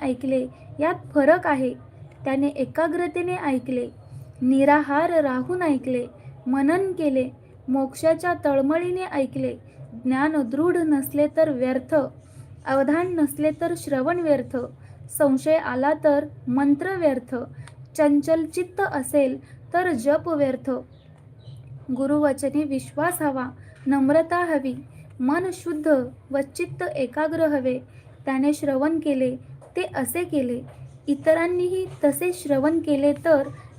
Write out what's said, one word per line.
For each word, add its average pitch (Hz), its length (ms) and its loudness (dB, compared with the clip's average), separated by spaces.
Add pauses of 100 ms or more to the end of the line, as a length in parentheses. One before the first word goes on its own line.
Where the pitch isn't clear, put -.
ऐकले 262 440 -2 (340)
यात 330 140 2 (200)
फरक 320 320 6
आहे. 262 280 0 (500)
त्याने 277 220 0
एकाग्रतेने 339 880 -2
ऐकले, 254 520 -2 (540)
निराहार 285 680 4
राहून 294 520 0
ऐकले, 254 440 0 (400)
मनन 311 460 2
केले, 262 380 0 (380)
मोक्षाच्या 320 680 0 (100)
तळमळीने 320 600 2
ऐकले. 262 520 -4 (480)
ज्ञान 277 380 2
दृढ 302 340 2
नसले 294 500 2 (100)
तर 320 140 4
व्यर्थ, 254 440 -2 (720)
अवधान 294 480 2
नसले 302 360 0 (100)
तर 339 160 -2
श्रवण 285 440 -2
व्यर्थ, 277 360 0 (600)
संशय 277 380 4
आला 262 360 0 (120)
तर 294 220 4 (220)
मंत्र 285 480 2
व्यर्थ, 269 380 0 (600)
चंचल 311 500 2
चित्त 359 340 -6
असेल 277 580 0 (360)
तर 359 180 2
जप 285 360 0
व्यर्थ. 277 420 0 (1200)
गुरुवचने 277 720 0
विश्वास 294 580 -4
हवा, 262 280 -2 (360)
नम्रता 320 580 2
हवी, 269 300 -2 (460)
मन 330 320 0
शुद्ध 311 400 -2 (380)
व 277 80 -2 (180)
चित्त 349 260 -6
एकाग्र 311 580 -4
हवे." 262 380 2 (460)
त्याने 269 300 2
श्रवण 294 460 0
केले, 262 360 0 (400)
ते 359 60 -2 (120)
असे 339 300 -4
केले. 254 380 -2 (440)
इतरांनीही 349 800 0 (180)
तसे 294 300 2
श्रवण 294 460 0
केले 285 320 2
तर 285 360 2 (300)